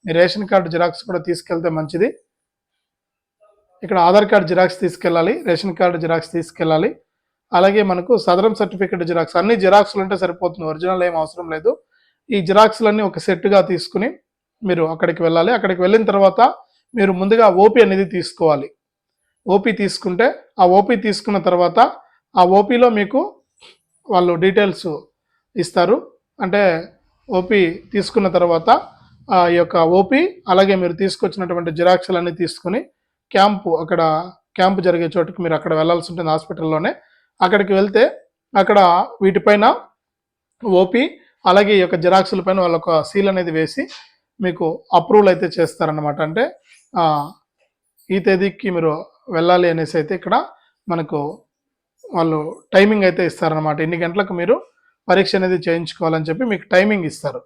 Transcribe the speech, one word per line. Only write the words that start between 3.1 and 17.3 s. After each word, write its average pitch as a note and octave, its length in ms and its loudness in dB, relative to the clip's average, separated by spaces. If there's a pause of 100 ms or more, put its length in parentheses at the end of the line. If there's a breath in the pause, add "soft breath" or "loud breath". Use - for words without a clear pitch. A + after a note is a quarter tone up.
ఇక్కడ F#3+ 160 -4
ఆధార్ F#3+ 300 6
కార్డు G3+ 180 4
జిరాక్స్ F3+ 320 0
తీసుకెళ్ళాలి, E3+ 540 -2 (100)
రేషన్ F#3 320 -4
కార్డు F3 220 0
జిరాక్స్ E3 340 -4
తీసుకెళ్ళాలి, E3 580 -2 (640)
అలాగే G3 320 4
మనకు F#3 340 -2
సదరం G3 380 2
సర్టిఫికెట్ F#3 480 -4
జిరాక్స్, E3 340 -2
అన్ని G3+ 180 2
జిరాక్స్‌లు G3 460 2
ఉంటే F#3+ 160 -4
సరిపోతుంది, F3 500 -6
ఒరిజినల్ F3+ 360 -4
ఏం F3 120 -2
అవసరం D#3+ 340 -8
లేదు. D#3+ 220 -2 (580)
ఈ G#3 120 -2
జిరాక్స్‌లన్నీ G#3+ 600 2
ఒక G3 160 -4
సెట్‌గా G3 420 2
తీసుకుని F#3 480 -4 (520)
మీరు F3 220 0
అక్కడికి E3 400 -2
వెళ్ళాలి. E3 280 2
అక్కడికి F#3+ 300 -2
వెళ్ళిన G#3 220 4
తర్వాత G3 380 2 (520 soft breath)
మీరు G3 200 2
ముందుగా G3+ 320 2 (100)